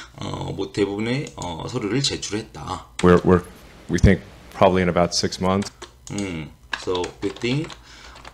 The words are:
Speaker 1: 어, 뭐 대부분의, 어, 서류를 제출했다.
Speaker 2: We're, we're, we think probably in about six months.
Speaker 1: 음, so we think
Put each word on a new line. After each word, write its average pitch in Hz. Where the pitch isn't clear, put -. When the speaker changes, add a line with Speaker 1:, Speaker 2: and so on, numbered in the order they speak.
Speaker 1:
어, 92
뭐 95
대부분의, 110
어, 85
서류를 110
제출했다. 92
Speaker 2:
We're, 90
we're, 90
we 85
think -
probably 95
in 90
about 87
six -
months. 95
Speaker 1:
음, 90
so 92
we 101
think 135